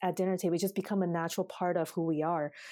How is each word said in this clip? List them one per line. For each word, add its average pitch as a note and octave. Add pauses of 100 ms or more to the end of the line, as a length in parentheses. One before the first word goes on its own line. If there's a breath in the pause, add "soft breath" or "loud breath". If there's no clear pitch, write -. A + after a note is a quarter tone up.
at F#3
dinner F#3
table. F3
It E3
just G3
become G3
a F#3
natural E3+
part F3+
of D#3+
who E3+
we D#3
are." D#3 (220 loud breath)